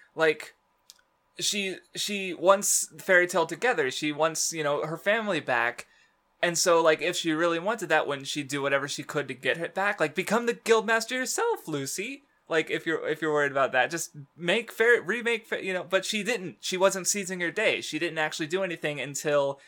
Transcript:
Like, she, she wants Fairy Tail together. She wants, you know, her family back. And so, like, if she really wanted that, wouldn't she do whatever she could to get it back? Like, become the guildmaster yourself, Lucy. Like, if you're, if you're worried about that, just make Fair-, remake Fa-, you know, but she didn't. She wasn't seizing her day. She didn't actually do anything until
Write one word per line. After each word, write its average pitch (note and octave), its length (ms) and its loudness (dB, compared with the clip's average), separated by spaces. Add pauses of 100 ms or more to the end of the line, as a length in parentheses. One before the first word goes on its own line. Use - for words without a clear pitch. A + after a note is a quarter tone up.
(160)
Like, D#3 380 0 (840)
she, F#3+ 380 -2 (180)
she G3 400 -4
wants G3 540 4 (100)
Fairy F3+ 300 6
Tail F3 180 2
together. E3 460 0
She D3+ 180 -2
wants, D#3 420 0
you D#3+ 120 -4
know, D3 200 0
her D#3+ 120 -4
family G3+ 440 0
back. A#2+ 460 0 (560)
And E3+ 160 2
so, E3+ 240 6
like, D#3 200 6
if E3+ 140 0
she E3 160 -2
really E3 280 2
wanted F#3+ 300 -4
that, D#3 180 4
wouldn't C#3 180 -4
she D3 160 -6
do C#3 200 -4
whatever C#3 260 0
she C#3 160 -8
could C#3+ 240 -4
to B2+ 60 -8
get B2+ 240 -2
it E3 160 -8
back? G3+ 260 0
Like, D3+ 140 0
become G#3 320 0
the A#3+ 80 0
guildmaster A3+ 580 2
yourself, F#4 560 -2
Lucy. E3+ 560 -8 (240)
Like, D#3+ 220 0
if D3+ 160 -4
you're, D#3+ 220 -2
if D#3 140 -2
you're D#3 100 0
worried C#3+ 200 2
about C3+ 200 2
that, B2+ 180 2
just D#3+ 200 -6 (260)
make F#3 360 -2
Fair-, A3+ 300 4
remake A3 440 -4
Fa-, - 180 -6
you F#3+ 80 -4
know, F3+ 120 -4
but F#3 200 0
she G#3+ 200 -2
didn't. F#3+ 360 -4
She - 160 -6
wasn't F#3 300 2
seizing F#3+ 340 -2
her E3+ 120 -2
day. D#3 280 0
She D3+ 200 -6
didn't D#3+ 180 -4
actually D#3 300 -2
do F#3 160 -2
anything D#3 360 -4
until C#3 680 0